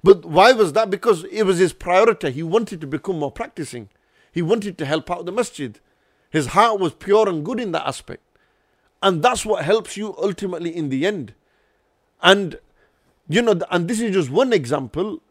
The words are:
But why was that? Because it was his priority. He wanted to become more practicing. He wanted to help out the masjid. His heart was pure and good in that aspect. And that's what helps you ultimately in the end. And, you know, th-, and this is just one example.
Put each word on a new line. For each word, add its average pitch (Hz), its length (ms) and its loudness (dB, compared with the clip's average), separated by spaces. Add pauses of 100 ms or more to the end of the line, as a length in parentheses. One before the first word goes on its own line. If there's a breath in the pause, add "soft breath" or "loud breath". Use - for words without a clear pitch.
But 180 220 6
why 180 280 6
was 202 200 2
that? 214 160 0
Because 196 360 0
it 220 180 -2
was 190 140 2
his 180 160 2
priority. 185 580 2
He 139 120 -8
wanted 185 380 -2
to 156 60 -12
become 156 320 -6
more 143 120 -4
practicing. 123 580 -12 (420)
He 170 100 -4
wanted 196 360 -2
to 156 80 -6
help 156 260 -4
out 175 140 -6
the 175 60 -8
masjid. 151 480 -6 (500)
His 151 180 -2
heart 214 320 2
was 175 140 -2
pure 208 340 2
and 165 160 -4
good 214 160 -6
in 220 140 -6
that 151 140 -4
aspect. - 360 -12 (760)
And 185 200 0
that's - 240 0
what 185 200 -2
helps 202 320 0
you 208 200 -8
ultimately 175 580 -6
in 156 140 -6
the 135 160 -4
end. 180 280 -4 (880)
And, 190 380 2 (680)
you 175 140 2
know, 233 120 2
th-, 170 180 -2
and 170 160 0
this 220 120 -2
is 226 140 -2
just 170 160 0
one 240 240 2
example. 147 760 -4